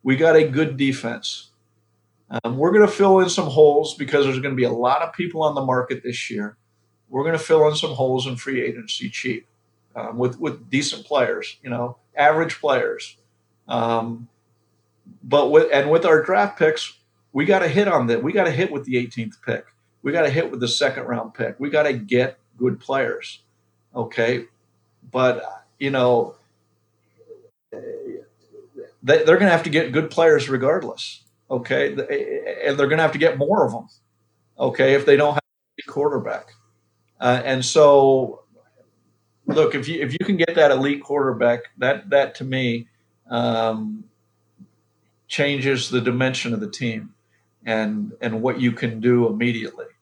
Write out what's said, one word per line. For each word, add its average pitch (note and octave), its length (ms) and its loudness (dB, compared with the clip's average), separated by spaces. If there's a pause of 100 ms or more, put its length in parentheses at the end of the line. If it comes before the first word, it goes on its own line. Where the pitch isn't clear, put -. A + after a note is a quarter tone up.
We C3 140 0
got D#3+ 200 6
a D3+ 120 6
good C#3 280 0
defense." B2+ 720 -4 (800)
Um, A#2+ 300 -6
we're E3+ 140 2
gonna G#3 160 8
fill F#3+ 320 4
in F3+ 80 2
some - 180 -2
holes D3 480 6
because C#3+ 300 0
there's C3 160 0
gonna C3+ 160 -4
be B2 80 2
a A#2 80 0
lot B2 300 0
of - 100 -6
people D#3+ 300 -6
on D3 120 0
the C3+ 100 -4
market B2+ 380 -2
this B2 280 -10
year. G#2 260 -8 (520)
We're C3+ 160 -4
gonna D#3+ 140 0
fill D#3 300 4
in D3 80 0
some D3 180 -4
holes B2+ 320 -2
in B2+ 100 -8
free C3 260 -6
agency A#2+ 460 -8
cheap, - 380 -10 (480)
um, A2+ 240 -10
with, B2 220 -4
with C3+ 280 -8
decent - 380 -4
players, A#2+ 560 -2
you B2+ 80 -12
know, B2 280 -8 (180)
average D#3 440 2
players. B2+ 560 -2 (520)
Um, A#2 600 -4 (920)
but C3 280 2
with, D#3 220 6
and C#3 180 2
with F#3+ 140 2
our D#3 180 4
draft G3 360 0
picks, D#3 400 -2 (340)
we C#3 120 -2
gotta F#3 240 2
hit G3 180 2
on C#3 220 2
that. A2+ 160 0
We D#3 80 -2
gotta E3+ 180 2
hit D#3+ 220 -2
with C#3 140 -8
the B2+ 120 -2
eighteenth A#2+ 460 -8
pick. A#2 220 -6 (360)
We C#3 80 -4
gotta D#3 200 2
hit D#3+ 200 -2
with C3 100 0
the A#2+ 80 -2
second B2+ 360 -2
round A2+ 300 -6
pick. A2 260 -6
We C#3+ 100 -4
gotta D3 220 2
get A#2+ 460 -2 (200)
good B2 220 -2
players. B2+ 600 -6 (540)
Okay. A#2 520 -4 (680)
But, B2+ 320 0 (340)
you C#3 120 -4
know, B2 440 2 (1400)
they, - 1500 -6
they're D#3+ 140 6
gonna G3 120 4
have E3 140 2
to D3 60 -4
get D3 220 0
good D3+ 180 -2
players D3+ 380 2
regardless. C3+ 760 -4 (280)
Okay. C3+ 440 -2
Th-, - 720 -6
and C#3+ 120 -2
they're C#3 100 2
gonna D#3 140 0
have D#3 100 2
to D3 60 -6
get D3+ 200 2
more D#3 280 2
of G#2+ 80 -6
'em. A2 140 -12 (720)
Okay. C3+ 360 2
If C#3 120 2
they C#3+ 100 8
don't D3 180 2
have D3 80 -2 (360)
a - 120 -18
quarterback. C3 580 -4 (720)
Uh, B2 240 2
and C3 200 -2
so, C3+ 760 4 (1040)
look, D3 280 2
if C3 140 -6
you, D#3+ 140 -6
if B2+ 100 -4
you D3 120 -6
can G3 120 0
get E3 180 0
that D3+ 160 6
elite C#3 320 0
quarterback, A#2+ 580 0 (180)
that, B2 320 -2
that C#3 260 2
to C3+ 80 -12
me, B2 440 -4 (420)
um, A2+ 760 -2 (1200)
changes C#3 640 -2
the B2 100 0
dimension B2 520 -2
of G#2+ 80 -4
the G#2 100 -8
team A2+ 440 -8 (500)
and, G#2+ 560 -4
and A2+ 220 -4
what B2+ 180 -2
you B2 120 2
can A2+ 280 -6
do A#2+ 280 2
immediately. A2+ 580 -4 (160)